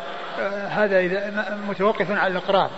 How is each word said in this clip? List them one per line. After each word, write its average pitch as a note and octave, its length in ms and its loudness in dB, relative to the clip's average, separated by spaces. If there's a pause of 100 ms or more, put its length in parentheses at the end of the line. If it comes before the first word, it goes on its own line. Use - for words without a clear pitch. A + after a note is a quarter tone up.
(400)
آه، G3+ 280 -4
هذا F#3+ 320 4
إذا G3 300 0
م-، G#3 400 -4
متوقف G3 400 2
على F#3+ 220 2
الإقرار، F#3 460 2